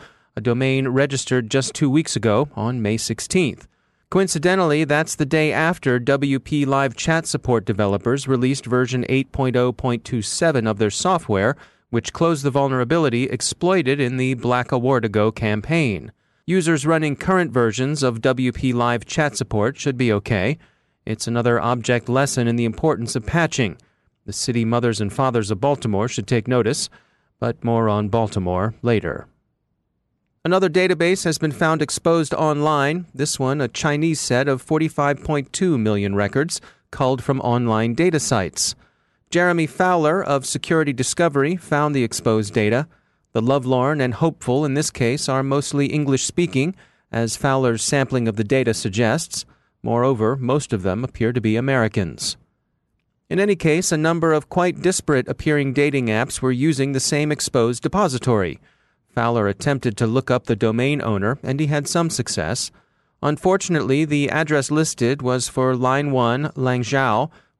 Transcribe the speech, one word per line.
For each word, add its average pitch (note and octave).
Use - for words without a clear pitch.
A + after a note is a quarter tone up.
a A#2
domain C3
registered C3
just C3+
two D3
weeks D3+
ago A2+
on A#2
May G#2+
sixteenth. -
Coincidentally, F3
that's D3+
the D3+
day D#3
after C#3+
W C#3
P C#3+
Live C3+
chat E3
support A#2+
developers G#2+
released C3
version B2+
eight C3
point B2+
oh B2
point A#2+
two A#2+
seven C3
of G#2+
their G#2+
software, B2+
which A#2
closed E3
the C#3
vulnerability C3
exploited C#3+
in B2+
the C3
Black B2
Award B2
Ago G#2+
campaign. G#2+
Users E3
running D#3
current F3+
versions B2+
of A#2
W B2+
P C3
Live A#2+
chat D3+
support A#2
should C3
be A#2+
okay. G#2
It's -
another A#2
object A#2+
lesson C3
in A#2
the A#2+
importance A#2
of B2
patching. C#3+
The G#2
city A#2
mothers A#2
and G2+
fathers A#2+
of G2
Baltimore B2
should -
take A#2+
notice, B2
but A#2
more A#2
on G#2
Baltimore G2+
later. G2+
Another F#3
database F3+
has E3
been D3+
found D#3+
exposed E3
online, D3+
this C#3+
one C#3
a B2
Chinese D3+
set C3
of C3
forty-five D#3
point C#3+
two F3
million G2+
records B2+
culled C3
from C3+
online A#2
data D#3+
sites. -
Jeremy F3
Fowler F3+
of C#3
Security D3+
Discovery C#3+
found D3
the C3
exposed A2
data. A#2
The A2+
lovelorn C3
and B2
hopeful D3+
in C3+
this D3+
case C3
are C3+
mostly C#3
English-speaking, D3
as A2+
Fowler's C3
sampling C3
of G#2+
the A2
data B2+
suggests. A2+
Moreover, A#2
most C3
of G2
them G2
appear A#2
to A#2+
be G#2+
Americans. A2+
In E3
any G3+
case, E3
a D#3+
number D#3+
of D3+
quite F3
disparate C#3+
appearing C#3
dating C#3
apps A2
were B2+
using C#3
the C3
same D3+
exposed A#2+
depository. B2+
Fowler A#2
attempted B2
to A#2
look B2+
up B2
the A#2
domain A#2+
owner, G#2+
and C3+
he D#3
had D3
some E3+
success. -
Unfortunately, D3+
the D3
address D3+
listed D3
was B2+
for C3
Line C3+
one, B2+
Langzhou, B2+